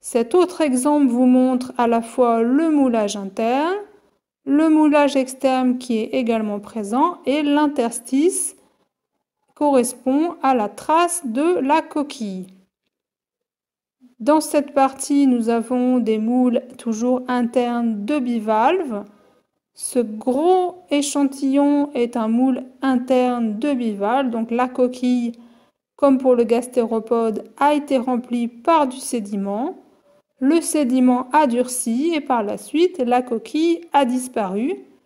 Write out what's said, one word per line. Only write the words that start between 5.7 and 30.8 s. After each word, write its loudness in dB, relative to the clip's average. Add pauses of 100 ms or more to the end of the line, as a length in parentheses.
qui -4
est -4
également -2
présent -4
et 0
l'interstice 0 (960)
correspond 0
à 2
la 0
trace -2
de 0
la 2
coquille. -8 (1700)
Dans 2
cette -2
partie, 2
nous 2
avons 0
des 0
moules 2 (160)
toujours -2
internes -2
de -2
bivalves. 0 (680)
Ce -4
gros 0
échantillon 0
est -2
un -2
moule 0 (160)
interne 0
de -2
bivalve, -2
donc -6
la 0
coquille, -2 (680)
comme 4
pour 4
le 2
gastéropode, -2
a 2
été 0
remplie -4
par 2
du -8
sédiment. -6 (640)
Le 4
sédiment 2